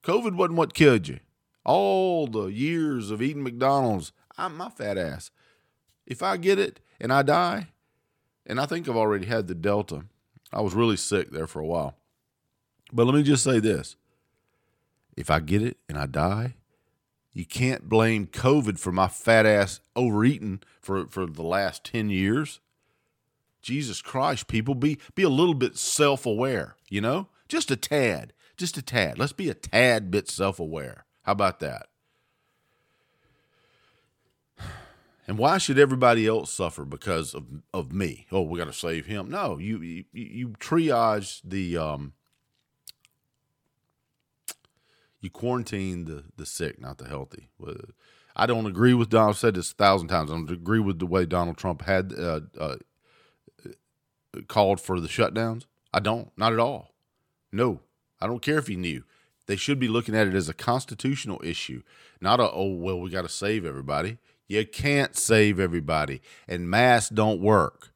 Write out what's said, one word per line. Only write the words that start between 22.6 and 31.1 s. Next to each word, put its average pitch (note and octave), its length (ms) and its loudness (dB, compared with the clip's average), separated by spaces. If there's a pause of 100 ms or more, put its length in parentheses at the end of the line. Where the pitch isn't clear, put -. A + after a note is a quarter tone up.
Jesus B2+ 400 -6
Christ, C3+ 460 -4
people, A2+ 260 -2
be, C#3 240 0 (160)
be F#3+ 100 2
a F3+ 60 4
little D#3+ 240 4
bit B2+ 240 0
self-aware, B2+ 1000 0 (140)
you G2+ 120 -2
know? D3 260 -2 (200)
Just D#4 240 -4
a C3+ 40 2
tad. A2 580 -2 (240)
Just F3 200 -6
a C#3+ 40 -8
tad. F#2+ 380 -2
Let's C3+ 140 -2
be F3+ 160 -4
a G#2+ 40 -4
tad A2 580 2
bit G2 180 -2
self-aware. D#2+ 760 -6 (180)